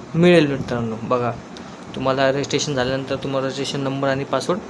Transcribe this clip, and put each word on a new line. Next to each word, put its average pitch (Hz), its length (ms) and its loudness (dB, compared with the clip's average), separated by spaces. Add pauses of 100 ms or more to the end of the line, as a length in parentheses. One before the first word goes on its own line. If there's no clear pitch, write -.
(160)
मिळेल 170 320 8
मित्रांनो. 120 560 -4
बघा, 120 280 0 (640)
तुम्हाला 135 340 2
रजिस्ट्रेशन 143 460 0
झाल्यानंतर 131 400 0
तुम्हाला 135 320 -2
रजिस्ट्रेशन 135 320 -4
नंबर 139 280 -2
आणि 135 160 0
पासवर्ड 135 360 -2 (100)